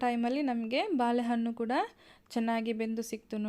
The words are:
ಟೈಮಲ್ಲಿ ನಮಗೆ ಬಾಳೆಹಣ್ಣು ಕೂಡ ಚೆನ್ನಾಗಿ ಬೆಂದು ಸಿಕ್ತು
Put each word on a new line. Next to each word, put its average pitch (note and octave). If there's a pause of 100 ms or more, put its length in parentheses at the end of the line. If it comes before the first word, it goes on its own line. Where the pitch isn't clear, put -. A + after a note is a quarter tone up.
ಟೈಮಲ್ಲಿ A#3+
ನಮಗೆ A#3 (220)
ಬಾಳೆಹಣ್ಣು A#3+
ಕೂಡ A#3 (640)
ಚೆನ್ನಾಗಿ A3+
ಬೆಂದು A3+
ಸಿಕ್ತು G#3+